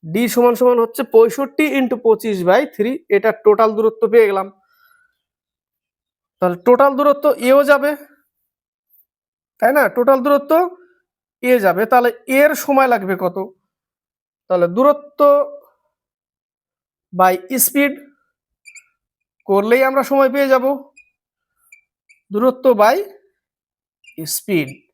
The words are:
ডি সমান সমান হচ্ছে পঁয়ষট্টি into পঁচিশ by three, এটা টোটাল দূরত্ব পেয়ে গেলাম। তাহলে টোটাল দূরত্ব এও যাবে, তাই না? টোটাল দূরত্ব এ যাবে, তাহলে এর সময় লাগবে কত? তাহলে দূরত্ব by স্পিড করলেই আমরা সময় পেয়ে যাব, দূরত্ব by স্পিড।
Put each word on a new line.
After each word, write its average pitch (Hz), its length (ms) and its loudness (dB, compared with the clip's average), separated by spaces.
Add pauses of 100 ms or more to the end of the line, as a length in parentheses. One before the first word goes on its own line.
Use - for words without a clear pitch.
ডি 202 220 -4
সমান 240 280 0
সমান 247 240 2
হচ্ছে 233 240 -4
পঁয়ষট্টি 262 760 0
into 247 200 -4
পঁচিশ 214 440 -2
by 202 220 2
three, 226 320 -6 (120)
এটা 208 220 0
টোটাল 214 400 2
দূরত্ব 220 360 -2
পেয়ে 220 200 4
গেলাম। 196 240 -4 (1900)
তাহলে 180 160 -2
টোটাল 247 400 2
দূরত্ব 285 340 0
এও 262 340 2
যাবে, 285 320 0 (1600)
তাই 233 140 0
না? 285 160 2
টোটাল 262 300 0
দূরত্ব 285 560 0 (640)
এ 247 180 2
যাবে, 190 260 0
তাহলে 247 420 0
এর 285 280 2
সময় 269 320 0
লাগবে 196 320 -2
কত? 190 340 -8 (920)
তাহলে 175 200 0
দূরত্ব 285 560 -2 (1900)
by 185 400 -2
স্পিড 277 340 -2 (1500)
করলেই 214 380 0
আমরা 269 200 -2
সময় 269 260 0
পেয়ে 277 180 -2
যাব, 262 360 -2 (1500)
দূরত্ব 254 360 0
by 240 340 2 (1200)
স্পিড। 156 440 -6 (240)